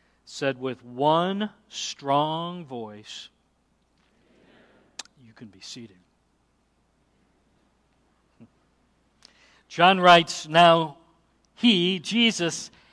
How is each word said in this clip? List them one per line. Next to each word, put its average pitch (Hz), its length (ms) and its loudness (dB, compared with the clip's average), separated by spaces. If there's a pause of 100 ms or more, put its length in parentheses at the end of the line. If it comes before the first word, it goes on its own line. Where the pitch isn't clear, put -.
(260)
said 135 340 -6
with 127 240 -10
one 165 640 -2 (200)
strong 160 960 -6
voice, 110 640 -16 (2000)
"You 113 80 -20
can 117 140 -20
be 95 140 -20
seated." 113 360 -20 (3750)
John 185 300 4
writes, 175 480 6
"Now 165 500 4 (580)
he, 185 440 0
Jesus, 190 680 -4 (240)